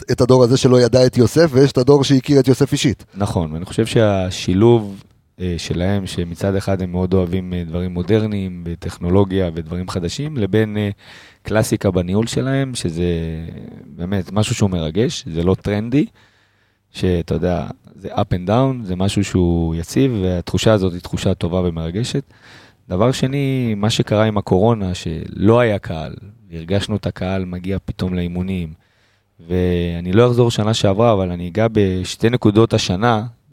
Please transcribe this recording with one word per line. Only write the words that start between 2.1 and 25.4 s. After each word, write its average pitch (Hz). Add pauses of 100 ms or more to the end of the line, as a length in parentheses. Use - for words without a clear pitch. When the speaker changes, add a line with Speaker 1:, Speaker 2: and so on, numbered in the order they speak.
Speaker 1:
את 127
יוסף 131
אישית. 143 (100)
Speaker 2:
נכון, 95
ואני 82
חושב 113
שהשילוב, 101 (380)
אה, 90
שלהם, 92
שמצד 90
אחד 95
הם 90
מאוד 90
אוהבים, 90
אה, 87
דברים 87
מודרניים, 95
וטכנולוגיה 90
ודברים 87
חדשים, 135
לבין, 107
אה, 104 (520)
קלאסיקה 107
בניהול 92
שלהם, 131
שזה 87 (920)
באמת 90
משהו 107
שהוא 101
מרגש, 90
זה 80
לא 92
טרנדי, 117 (840)
שאתה 87
יודע, 82 (280)
זה 98
up 101
and 90
down, 123
זה 92
משהו 98
שהוא 85
יציב, 113
והתחושה 92
הזאת 95
היא 87
תחושה -
טובה 90
ומרגשת. 90 (640)
דבר 104
שני, 131
מה 104
שקרה 110
עם 107
הקורונה, 98
שלא 87